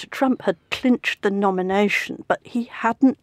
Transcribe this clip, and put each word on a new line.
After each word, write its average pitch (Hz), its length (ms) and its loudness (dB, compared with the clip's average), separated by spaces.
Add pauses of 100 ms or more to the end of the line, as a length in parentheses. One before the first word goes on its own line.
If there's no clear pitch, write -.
(120)
Trump 262 300 0
had 190 160 0 (120)
clinched - 520 0
the 202 100 2
nomination, 196 960 0
but - 160 -2
he 240 220 -6
hadn't - 580 0